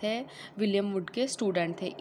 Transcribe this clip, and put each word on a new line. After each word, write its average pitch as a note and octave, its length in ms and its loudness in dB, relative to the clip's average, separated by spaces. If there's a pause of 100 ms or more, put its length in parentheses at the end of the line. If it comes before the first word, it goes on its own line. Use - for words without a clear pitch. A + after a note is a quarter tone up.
थे? A3 180 0 (360)
विलियम G3+ 360 4
वुड F#3 160 -2
के B3+ 180 0
स्टूडेंट F3 540 0
थे। F#3 200 -4